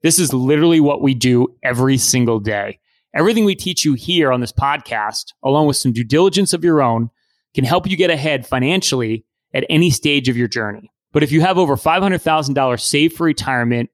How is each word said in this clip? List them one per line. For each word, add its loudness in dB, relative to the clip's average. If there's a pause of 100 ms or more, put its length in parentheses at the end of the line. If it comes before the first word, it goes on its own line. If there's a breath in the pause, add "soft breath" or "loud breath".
This 2
is -2
literally 2
what 2
we 2
do 2 (160)
every 0
single 2
day. -6 (360)
Everything 2
we 2
teach -6
you 2
here 0
on 0
this -6
podcast, -4 (100)
along 2
with -2
some -2
due -2
diligence 2
of -4
your 2
own, 0 (460)
can 0
help 0
you -4
get 2
ahead -2
financially -2 (300)
at -2
any 4
stage 0
of -2
your -2
journey. -8 (200)
But 2
if 0
you 4
have 2
over 2
five 0
hundred 0
thousand 0
dollars 0
saved 0
for -4
retirement -2